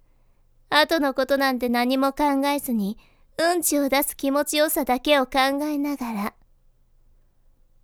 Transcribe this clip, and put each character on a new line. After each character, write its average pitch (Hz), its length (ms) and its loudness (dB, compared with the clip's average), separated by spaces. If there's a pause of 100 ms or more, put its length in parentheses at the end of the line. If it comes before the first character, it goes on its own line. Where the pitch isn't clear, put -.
(720)
後 302 280 4
の 277 140 0
こ 262 140 0
と 277 100 2
な 269 160 0
ん 240 60 -4
て 247 100 -2
何 247 300 0
も 269 120 2
考 277 360 0
え 285 100 0
ず 269 140 -6
に、 208 260 -2 (400)
う 330 160 2
ん 349 80 0
ち 302 160 0
を 277 100 0
出 269 140 2
す - 160 -6
気 269 140 -2
持 294 140 0
ち 302 120 -2
よ 302 140 2
さ 311 120 -2
だ 247 160 0
け 294 200 4
を 262 80 0
考 269 120 -4
え 285 380 0
な 285 180 -4
が 240 160 -8
ら。 208 220 -6 (1500)